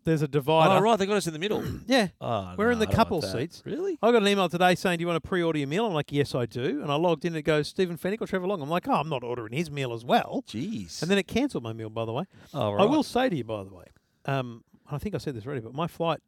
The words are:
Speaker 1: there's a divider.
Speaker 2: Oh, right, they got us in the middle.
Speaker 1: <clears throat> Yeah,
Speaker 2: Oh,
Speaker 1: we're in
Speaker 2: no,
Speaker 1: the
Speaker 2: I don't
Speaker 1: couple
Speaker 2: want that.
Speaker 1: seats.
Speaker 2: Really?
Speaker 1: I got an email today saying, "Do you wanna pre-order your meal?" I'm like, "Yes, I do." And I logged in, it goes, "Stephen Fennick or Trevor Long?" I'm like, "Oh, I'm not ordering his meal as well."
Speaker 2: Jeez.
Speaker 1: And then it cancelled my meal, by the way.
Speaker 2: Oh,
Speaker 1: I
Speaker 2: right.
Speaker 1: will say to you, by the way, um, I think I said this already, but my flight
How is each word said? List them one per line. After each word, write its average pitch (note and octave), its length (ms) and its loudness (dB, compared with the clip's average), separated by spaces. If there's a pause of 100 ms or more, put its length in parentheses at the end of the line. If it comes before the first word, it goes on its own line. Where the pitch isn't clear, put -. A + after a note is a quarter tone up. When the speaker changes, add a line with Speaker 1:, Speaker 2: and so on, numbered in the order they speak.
Speaker 1:
there's D#3+ 200 2
a D3 40 2
divider. D3+ 460 4
Speaker 2:
Oh, - 80 6
right, A3 160 6
they F#3+ 80 0
got G#3 120 2
us F3+ 100 0
in E3 60 -2
the D#3 60 -10
middle. G#3 240 -2 (120)
Speaker 1:
<clears throat> - 100 -12
Yeah, A3+ 220 6 (120)
Speaker 2:
Oh, G2+ 380 -2
Speaker 1:
we're A3 140 2
in A#2 80 2
Speaker 2:
no, A2 60 2
Speaker 1:
the G2 40 0
Speaker 2:
I - 20 -4
don't - 40 2
Speaker 1:
couple G#3+ 240 4
Speaker 2:
want F#2+ 140 -2
that. A2+ 60 -2
Speaker 1:
seats. - 280 -6
Speaker 2:
Really? E4 340 -4
Speaker 1:
I A3+ 100 6
got A#3 120 6
an G3 40 4
email G3 220 4
today F3+ 240 4
saying, F3 240 0
"Do E3 60 -6
you F3 40 -2
wanna E3 140 0
pre-order E3+ 380 0
your C#3 80 -2
meal?" F#3 180 0
I'm G3+ 80 -2
like, D3 180 -2
"Yes, C#3+ 220 0
I B2 140 0
do." F3+ 340 -4
And D#3 100 -4
I C#3 40 2
logged E3 280 2
in, E3 120 -4
it D3+ 80 -4
goes, D3+ 240 2
"Stephen F3 320 -2
Fennick G3 200 -4
or G3 60 -6
Trevor F3+ 220 -4
Long?" F#3+ 160 -4
I'm C#3 60 -6
like, E3+ 180 -2
"Oh, C4+ 80 0
I'm D3 140 0
not B2+ 140 -4
ordering A#2+ 300 -6
his D#3 160 -2
meal C3+ 240 -4
as A2+ 100 -8
well." D#3+ 440 0
Speaker 2:
Jeez. B2 560 -8
Speaker 1:
And E3+ 80 -2
then G3+ 80 4
it F#3 80 -2
cancelled A#3+ 360 -2
my A2+ 100 -6
meal, A2 180 -10
by A2+ 140 -4
the A2 80 -4
way. C#3+ 100 -2 (280)
Speaker 2:
Oh, A2+ 200 0
Speaker 1:
I G#2 60 -2
Speaker 2:
right. G3+ 120 6
Speaker 1:
will D4+ 140 4
say B3+ 260 0
to F3+ 60 -2
you, B2 80 -4
by G#2+ 200 -8
the G2 100 -16
way, F2 120 -20 (400)
um, B2 380 -4 (260)
I D3 80 -6
think G3 160 -6
I D3 60 -4
said C#3 160 -6
this G#2 100 -10
already, C#3 160 -6
but A#2 140 -12
my D#3+ 120 -2
flight E3 400 -2